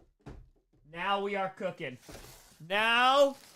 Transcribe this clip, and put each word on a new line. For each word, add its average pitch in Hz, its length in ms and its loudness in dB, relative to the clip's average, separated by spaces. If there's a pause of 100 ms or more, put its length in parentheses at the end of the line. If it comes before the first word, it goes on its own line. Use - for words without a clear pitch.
(920)
Now 196 280 -2
we 202 140 -4
are 190 140 -2
cooking. 175 480 -10 (720)
Now. 247 640 4 (200)